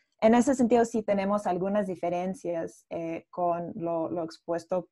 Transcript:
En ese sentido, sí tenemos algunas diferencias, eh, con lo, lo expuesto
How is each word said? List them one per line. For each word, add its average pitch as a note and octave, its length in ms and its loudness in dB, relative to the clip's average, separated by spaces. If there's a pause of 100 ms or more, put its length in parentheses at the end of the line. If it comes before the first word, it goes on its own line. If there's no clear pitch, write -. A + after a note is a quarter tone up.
(200)
En A3 140 6
ese A#3+ 200 4
sentido, A#3+ 300 4
sí A#3 180 -2
tenemos G3+ 460 0
algunas F#3+ 400 0
diferencias, F3 1000 -6
eh, E3 400 -8
con F3 440 -2
lo, E3+ 360 -4
lo E3+ 120 -4
expuesto E3+ 680 -6